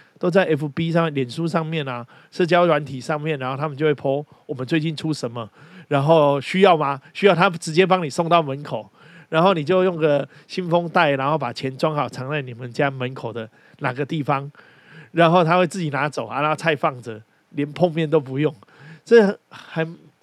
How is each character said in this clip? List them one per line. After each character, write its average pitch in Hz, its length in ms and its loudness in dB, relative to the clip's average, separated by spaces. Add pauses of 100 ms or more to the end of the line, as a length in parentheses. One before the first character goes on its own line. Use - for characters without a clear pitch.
(180)
都 180 120 0
在 185 140 2
F 151 260 0
B 165 200 -2
上、 165 240 0
脸 131 140 -2
书 160 180 -6
上 160 180 -2
面 156 220 -6
啊， 120 200 -10 (240)
社 180 160 0
交 175 200 4
软 151 180 2
体 131 140 -10
上 147 220 -6
面， 151 180 -4
然 131 120 -6
后 135 60 -6
他 151 120 -6
们 139 80 -10
就 151 80 -2
会 151 100 2
po 139 300 -2 (220)
我 151 80 -10
们 127 120 -8
最 165 140 0
近 156 160 -4
出 156 160 -4
什 131 180 -6
么， 117 180 -10 (400)
然 139 140 0
后 143 380 4
需 185 220 -2
要 185 140 8
吗？ 139 240 -4 (120)
需 - 140 0
要 190 80 8
他 180 160 4
直 165 220 -8
接 175 140 4
帮 185 160 2
你 151 60 -4
送 170 200 -2
到 170 140 4
门 139 200 -8
口， 113 260 -10 (400)
然 160 140 2
后 190 120 6
你 160 80 -2
就 185 220 2
用 180 120 0
个 147 300 2 (200)
信 180 220 -8
封 175 200 0
袋， 156 240 2
然 135 180 -2
后 160 60 2
把 123 160 -6
钱 135 240 -8
装 156 180 -2
好， 135 140 -2
藏 127 220 -10
在 151 120 -4
你 127 120 -14
们 123 180 -14
家 143 180 0
门 131 240 -8
口 117 180 -10
的 110 160 -10 (300)
哪 131 140 -4
个 135 120 -6
地 156 180 -4
方， 139 280 -4 (600)
然 165 180 4
后 175 120 6
他 165 140 2
会 180 100 4
自 190 140 -8
己 156 100 -4
拿 143 180 -2
走 127 180 -8
啊， 120 160 -6
然 151 80 0
后 156 40 0
菜 151 220 0
放 135 240 -2
着， 110 200 -12 (300)
连 147 220 -6
碰 170 200 2
面 160 160 -2
都 151 120 2
不 131 180 -6
用， 147 160 -2 (480)
这 208 360 6 (100)
还 - 380 -8 (360)